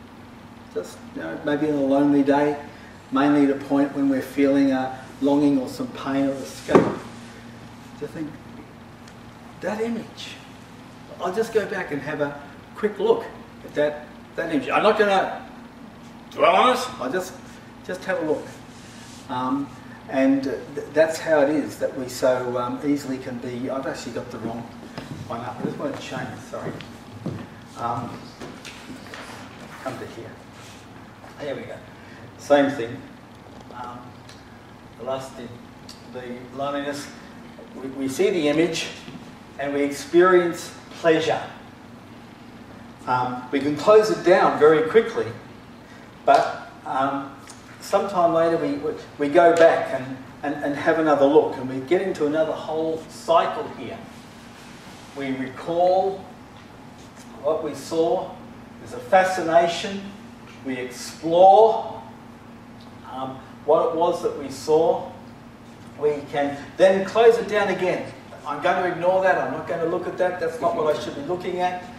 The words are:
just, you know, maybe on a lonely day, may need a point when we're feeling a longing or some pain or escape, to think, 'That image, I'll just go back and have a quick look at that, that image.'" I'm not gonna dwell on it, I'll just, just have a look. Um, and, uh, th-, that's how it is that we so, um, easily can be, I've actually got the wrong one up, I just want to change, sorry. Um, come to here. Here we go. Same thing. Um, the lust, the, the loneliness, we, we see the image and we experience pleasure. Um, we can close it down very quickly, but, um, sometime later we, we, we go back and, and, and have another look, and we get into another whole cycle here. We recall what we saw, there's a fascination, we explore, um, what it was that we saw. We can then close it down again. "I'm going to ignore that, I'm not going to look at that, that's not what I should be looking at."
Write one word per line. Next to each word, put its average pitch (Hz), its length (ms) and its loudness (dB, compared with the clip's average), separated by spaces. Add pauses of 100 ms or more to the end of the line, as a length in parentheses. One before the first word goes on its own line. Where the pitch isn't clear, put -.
(760)
just, - 240 -10 (160)
you 165 80 -10
know, - 200 -10
maybe 147 240 0
on 151 60 0
a 143 80 0
lonely 143 400 4
day, 143 360 2 (540)
may 135 160 2
need 147 220 6
a 139 60 0
point 143 400 0
when 139 120 0
we're 135 140 2
feeling 139 500 4
a 131 320 -4 (180)
longing 143 360 4
or 123 100 -2
some 123 220 -8
pain 135 380 -2
or - 60 -2
escape, - 420 -2 (1200)
to 147 80 -8
think, 311 220 -10 (1300)
'That 208 200 -4
image, - 540 -6 (840)
I'll 185 140 -4
just 220 180 -2
go 202 140 2
back 185 260 -6
and 143 100 -4
have 151 200 -6
a - 180 -2 (360)
quick 208 240 -2
look 220 260 2 (400)
at - 80 -16
that, 147 320 0 (300)
that 165 180 -4
image.'" - 160 0
I'm - 140 2
not 214 160 4
gonna 196 440 2 (880)
dwell 170 240 6
on 247 220 6
it, - 100 -4 (140)
I'll 131 100 -4
just, 185 220 -4 (520)
just 180 200 -10
have 180 160 -2
a 156 40 -2
look. 147 200 -2 (840)
Um, - 400 -2 (400)
and, 135 400 2
uh, 123 40 -2 (240)
th-, - 180 -8
that's 160 260 4
how 156 220 4
it 143 80 4
is 127 300 -2
that 131 180 -4
we 127 100 -6
so, 127 500 0
um, 123 280 -4
easily 131 320 -2
can 123 220 -10
be, 123 300 -8
I've 135 180 -6
actually 135 260 -8
got - 180 -8
the 117 80 -10
wrong 117 220 -8 (680)
one 117 140 -8
up, 123 180 -10
I - 60 2
just - 120 -2
want 143 180 -4
to - 60 -10
change, - 380 -8 (100)
sorry. - 220 -8 (1080)
Um, - 420 -6 (1600)
come 127 160 -8
to - 60 -10
here. - 260 -14 (1080)
Here 147 160 -8
we 117 60 -10
go. - 140 -12 (640)
Same 143 320 4
thing. 120 240 -8 (800)
Um, - 260 -14 (960)
the 117 60 -16
lust, 131 340 -6
the, - 840 -16
the 123 60 -12 (300)
loneliness, 143 520 -6 (680)
we, 131 140 -10
we 135 180 -4
see 185 240 2
the 160 160 2
image 160 400 2 (720)
and 143 140 -4
we 143 100 0
experience 175 920 4 (280)
pleasure. - 400 2 (1600)
Um, 123 460 -2
we 139 80 0
can 147 160 0
close 214 340 8
it - 140 -2
down 170 340 6
very 151 320 6
quickly, 165 380 2 (960)
but, - 460 4 (140)
um, 139 500 -4 (460)
sometime 175 520 2
later 165 240 2
we, 143 160 -2
we, 147 200 -4 (240)
we 143 120 0
go 170 260 8
back - 440 6
and, 131 180 -10 (260)
and, 147 200 -4
and 143 120 -2
have 160 240 2
another 147 260 4
look, 147 320 6
and 131 120 -6
we 131 180 -6
get 185 140 2
into 175 240 -2
another 156 260 0
whole 160 580 -4
cycle - 580 0 (100)
here. - 200 -12 (1200)
We 135 140 -6
recall 180 920 0 (1200)
what 160 220 0
we 143 100 -6
saw, 165 580 0 (480)
there's - 140 -16
a - 60 -12
fascination, 185 1000 2 (640)
we 131 120 -4
explore, 180 1200 4 (1120)
um, 131 280 -8 (260)
what 165 240 4
it 165 60 -4
was 170 260 0
that 151 160 -4
we 139 120 -10
saw. 156 600 2 (920)
We 147 220 0 (100)
can 143 260 -2 (200)
then 196 280 6
close 226 320 8
it 190 100 -4
down 208 220 0
again. 175 420 -2 (340)
"I'm 147 160 -6
going 180 220 2
to 175 60 0
ignore 180 340 2
that, 185 140 6
I'm 123 140 -2
not - 160 -8
going - 120 -4
to 165 80 0
look 180 200 -2
at - 120 -8
that, 180 200 0
that's 165 220 -4
not 170 140 0
what 156 200 2
I - 40 -4
should - 160 -8
be - 80 -8
looking 180 360 -4
at." 180 240 -2 (160)